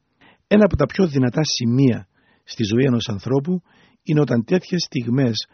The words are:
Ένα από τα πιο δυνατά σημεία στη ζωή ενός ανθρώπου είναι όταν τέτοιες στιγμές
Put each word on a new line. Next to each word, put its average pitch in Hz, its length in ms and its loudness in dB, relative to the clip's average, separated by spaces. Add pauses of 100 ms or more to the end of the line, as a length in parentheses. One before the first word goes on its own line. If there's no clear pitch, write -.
(480)
Ένα 214 180 4
από 180 100 0
τα 143 100 2
πιο 185 220 0
δυνατά 139 360 0
σημεία 120 640 0 (360)
στη - 200 -8
ζωή 113 220 2
ενός 120 240 0
ανθρώπου 139 520 -4 (420)
είναι 151 160 0
όταν 131 260 0
τέτοιες 180 380 -2
στιγμές 123 520 -2 (180)